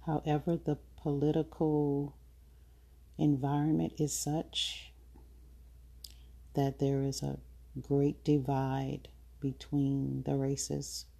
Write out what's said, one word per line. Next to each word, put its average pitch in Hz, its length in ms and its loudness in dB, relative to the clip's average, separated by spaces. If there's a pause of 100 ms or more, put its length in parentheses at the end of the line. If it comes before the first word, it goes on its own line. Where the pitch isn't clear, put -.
However, 151 500 0
the 151 220 -2 (180)
political 147 1200 0 (1000)
environment 147 800 2
is 151 200 0
such - 720 -4 (1600)
that 139 240 0
there 139 240 2
is 139 200 -2
a 139 160 -4 (440)
great 143 420 0
divide 135 840 0 (320)
between 135 840 -2
the 139 120 0
races. 139 680 -4 (140)